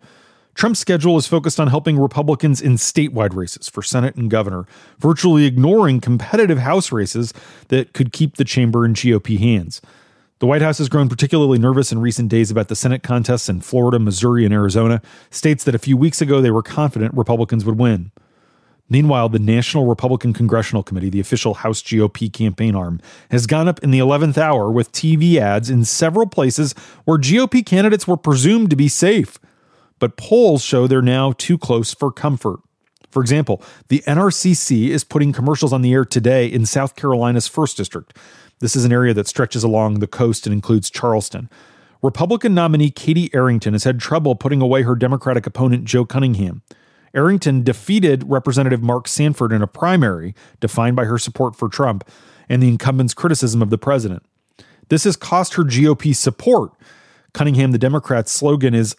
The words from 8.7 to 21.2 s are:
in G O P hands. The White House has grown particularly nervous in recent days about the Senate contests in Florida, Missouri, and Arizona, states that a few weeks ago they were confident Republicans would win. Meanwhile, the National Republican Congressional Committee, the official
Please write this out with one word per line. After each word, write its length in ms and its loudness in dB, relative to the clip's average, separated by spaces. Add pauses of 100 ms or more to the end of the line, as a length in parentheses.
in 80 2
G 200 0
O 60 2
P 180 -4
hands. 440 0 (560)
The 80 -2
White 160 2
House 160 0
has 120 -4
grown 200 2
particularly 480 2
nervous 340 2
in 80 -4
recent 300 -2
days 220 2
about 160 -2
the 80 -6
Senate 260 -2
contests 480 -2
in 120 -4
Florida, 360 0
Missouri, 480 2
and 80 2
Arizona, 480 2 (300)
states 320 -2
that 120 0
a 40 0
few 180 0
weeks 240 0
ago 200 2
they 100 4
were 100 2
confident 540 -2
Republicans 500 -2
would 140 -2
win. 320 0 (800)
Meanwhile, 380 2
the 80 -2
National 480 0
Republican 480 0
Congressional 480 0
Committee, 300 -6
the 80 -2
official 340 -2